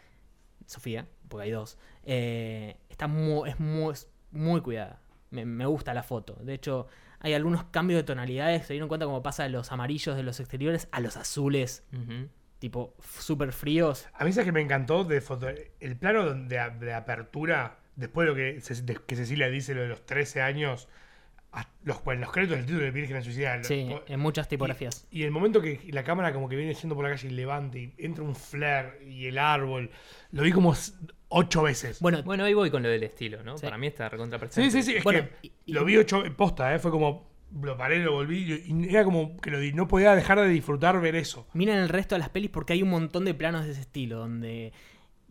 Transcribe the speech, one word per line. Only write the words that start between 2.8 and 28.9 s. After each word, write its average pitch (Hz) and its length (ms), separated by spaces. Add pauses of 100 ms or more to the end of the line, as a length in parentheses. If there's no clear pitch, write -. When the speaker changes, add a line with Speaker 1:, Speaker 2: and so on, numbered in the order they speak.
Speaker 1:
está - 180
mu-, 156 380
es 139 160
mu-, 156 300
es - 180 (220)
muy 160 320
cuidada. 110 380 (300)
Me, 120 140
me 120 220
gusta 143 260
la 120 100
foto. 110 400
De 131 120
hecho, 131 320 (340)
hay 156 140
algunos 165 300
cambios 170 340
de 151 60
tonalidades. 135 640
¿Se - 80
dieron 151 140
cuenta 156 180
cómo 135 160
pasa 139 220
de 135 40
los 123 240
amarillos 139 440
de 135 60
los 127 180
exteriores 143 520
a - 80
los 117 160
azules? 139 760
Speaker 2:
Ujú. 123 360 (300)
Speaker 1:
Tipo, 120 420
f-, - 220
súper 143 300
fríos. 151 640
Speaker 3:
A - 100
mí, 170 80
¿sabes 202 140
qué 180 60
me 156 80
encantó? 143 440
De 151 160
foto, 131 280 (320)
el 127 160
plano 185 380
de, 123 440
de 117 160
apertura, 117 840 (180)
después 135 300
de 156 40
lo 139 60
que, 131 240
Ce-, 120 220
de, 120 120 (120)
que 127 100
Cecilia 127 320
dice, 135 260
lo 127 80
de 120 60
los 117 180
trece 139 360
años, 139 460 (640)
a-, 117 160 (160)
los, - 200
bueno, 127 180
los 120 100
créditos 180 260
del 123 80
título 156 180
de 135 80
Virgen 135 300
Suicida. 123 340
Lo, 120 80
Speaker 1:
Sí, 139 260
Speaker 3:
po-, 147 160
Speaker 1:
en 139 140
muchas 151 260
Speaker 3:
y, - 40
Speaker 1:
tipografías. 131 600
Speaker 3:
y 160 140
el 151 80
momento 208 280
que 156 200 (120)
la 139 120
cámara 170 280
como 135 160
que 131 80
viene 151 180
yendo 160 200
por 143 100
la 139 60
calle 135 180
y 127 40
levanta 131 460
y 120 200
entra 156 240
un 147 140
flare 143 720